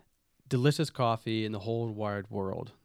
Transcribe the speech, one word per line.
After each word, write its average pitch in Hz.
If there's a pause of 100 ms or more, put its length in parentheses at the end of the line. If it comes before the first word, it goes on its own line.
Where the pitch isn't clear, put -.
(480)
Delicious 143
coffee 113
in 107
the 104
whole 117
wide 104
world, 98 (120)